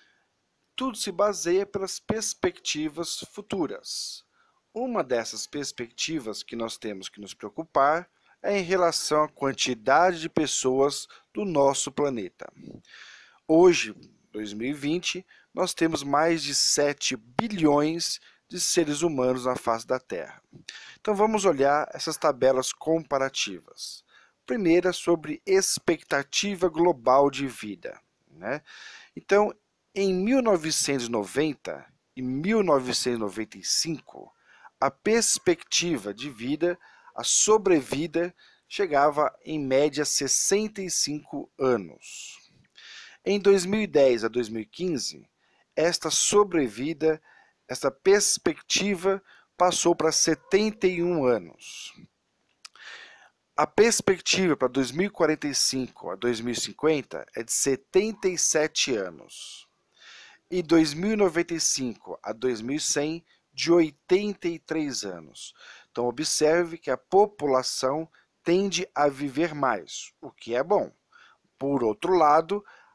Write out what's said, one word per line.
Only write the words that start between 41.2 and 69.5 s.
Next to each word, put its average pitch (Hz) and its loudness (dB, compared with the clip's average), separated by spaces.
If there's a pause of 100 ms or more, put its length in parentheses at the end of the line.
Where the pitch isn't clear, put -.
anos. - -4 (720)
Em 196 0
dois 196 4
mil 196 -2
e 208 -2
dez 135 6
a 113 0
dois 113 -2
mil 110 -8
e - -14
quinze, 123 -6 (460)
esta 165 0
sobrevida, 156 2 (460)
esta 135 -2
perspectiva 196 0 (320)
passou 175 2
para 160 0
setenta 202 0
e 175 0
um 170 0
anos. - -4 (1600)
A 151 0
perspectiva 190 2
para 127 0
dois 127 0
mil 170 0
e - -10
quarenta 156 0
e 143 -4
cinco - -4
a 92 -8
dois 113 -2
mil 120 -4
e 107 -4
cinquenta 135 -4
é 113 -8
de - -10
setenta 190 0
e 185 0
sete 151 0
anos. 85 -10 (840)
E 180 -2
dois 160 4
mil 190 -2
e 220 0
noventa 170 2
e 160 -4
cinco 120 -4
a 107 -6
dois 117 -2
mil 131 -4
e - -6
cem, 156 -4 (300)
de - -2
oitenta 180 2
e 165 -4
três 151 -4
anos. 85 -14 (380)
Então, 120 -2
observe 156 0
que - -8
a 127 0
população 151 0 (320)
tende 180 0
a 147 2
viver 143 -2